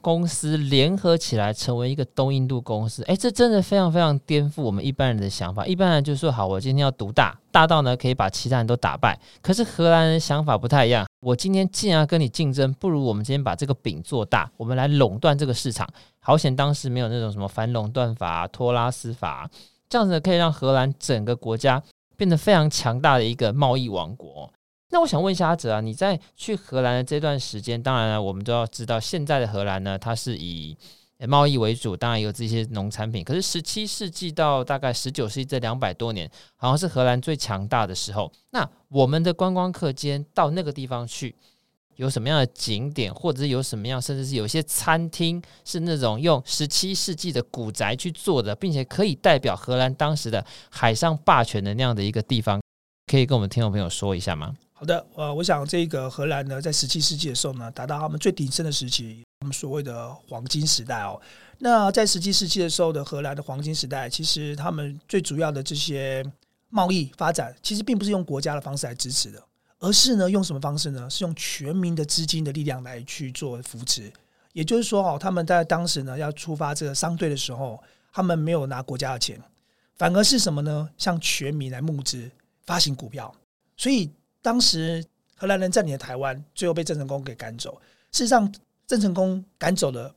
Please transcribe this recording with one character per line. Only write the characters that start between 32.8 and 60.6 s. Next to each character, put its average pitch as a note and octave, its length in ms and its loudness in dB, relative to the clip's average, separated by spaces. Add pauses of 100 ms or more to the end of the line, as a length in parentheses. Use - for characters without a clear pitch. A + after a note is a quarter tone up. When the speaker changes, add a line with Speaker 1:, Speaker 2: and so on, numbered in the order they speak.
Speaker 1:
产 A2 220 -6
品。 G2+ 100 -6
可 C3 120 -4
是 F#3 80 0
十 F3+ 180 -4
七 G#3+ 260 -6
世 G3+ 240 -6
纪 E3+ 220 -8
到 D3 320 2
大 C3+ 140 -2
概 C3 120 -2
十 B2 220 -4
九 A#2+ 160 -2
世 G#2 60 -8
纪 C3+ 100 -4
这 C3 140 -4
两 A#2 200 -4
百 A2 140 -2
多 A#2 180 -4
年， F2 200 -6 (260)
好 B2 120 -2
像 C#3 100 4
是 F3+ 100 -2
荷 B2+ 160 2
兰 B2 160 2
最 D#3 160 -2
强 G2+ 320 -4
大 A2+ 180 2
的 F2+ 80 -8
时 G2 200 -8
候。 G2+ 180 -4 (160)
那 G#3+ 180 -2 (220)
我 C#3 180 4
们 D3+ 160 2
的 E3+ 120 2
观 F#3 180 0
光 F#3 180 0
客 E3 220 -4
今 C#3+ 180 -6
天 C#3+ 220 -4
到 E3 200 4
那 F3+ 100 -2
个 D3 100 -4
地 C3+ 140 -8
方 B2 200 -6
去， A#2 280 -10 (640)
有 C3 120 -2
什 C3+ 120 -2
么 A2 60 -4
样 D3+ 120 4
的 C3 80 4
景 A#2 440 -4
点， A2+ 240 -2
或 - 160 -4
者 C3+ 120 -2
是 D3 60 0
有 C3 140 0
什 C3 160 -6
么 G#2 80 -6
样， B2+ 140 -4
甚 C#3 160 -6
至 C3+ 80 -6
是 C3+ 120 -4
有 G#2+ 100 -2
些 D#3+ 160 -2
餐 E3 480 0
厅 E3+ 320 -2 (240)
是 - 140 -6
那 E3 180 0
种 A2+ 200 2
用 D3 280 4
十 - 200 -2
七 F#3 280 0
世 F3+ 200 -2
纪 F3 160 -6
的 B2 120 0
古 A2+ 280 -6
宅 G#2+ 240 0
去 D#3 160 -6
做 D#3 320 0
的， G#2 140 -2
并 F#3 160 -2
且 C#3 140 0
可 - 180 0
以 F#3+ 100 0
代 D#3 240 4
表 G#2+ 160 0
荷 B2 220 -4
兰 C3 180 2
当 D3+ 220 0
时 A#2 140 -4
的 A2 120 0 (280)
海 A2+ 240 2
上 D#3+ 200 2 (120)
霸 C#3+ 180 8
权 G#2+ 180 -4
的 G2+ 120 -2
那 A#2 80 -2
样 B2 120 2
的 G#2 80 -2
一 G2+ 80 0
个 A2+ 120 -2
地 A#2 180 0
方， G#2 180 0 (480)
可 C#3 120 4
以 B2+ 80 6
跟 C3 100 2
我 - 20 4
们 G2+ 80 2
听 A#2 160 0
众 G#2+ 80 2
朋 G2+ 80 -2
友 G2 80 -2
说 F#2+ 300 -2
一 - 20 -4
下 F2 160 -4
吗？ D2+ 220 -8 (240)
Speaker 2:
好 D3+ 60 -10
的， - 180 0 (120)
呃， D3 180 -6
我 D#3+ 80 -4
想 D3+ 240 0
这 E3+ 220 0
个 C3+ 200 -6
荷 C#3 180 -6
兰 C#3 200 -4
呢， C3+ 160 -8
在 D#3+ 80 -4
十 D3 160 0
七 C#3+ 140 -2
世 D3+ 160 0
纪 D3+ 120 -4
的 B2+ 60 -6
时 D3 140 -2
候 C3+ 60 -6
呢， A#2 180 -12
达 - 120 -10
到 D3 140 -6
他 D#3 100 -4
们 D3+ 80 -6
最 E3+ 140 2
鼎 D#3 180 -2
盛 D#3+ 160 -2
的 D#3 60 -4
时 C3 180 -4
期， A#2 360 -6 (160)
他 - 40 -10
们 C#3 80 -6
所 C3+ 200 -8
谓 D3 100 -4
的 A#2+ 320 -10 (140)
黄 B2 160 -12
金 D3 200 0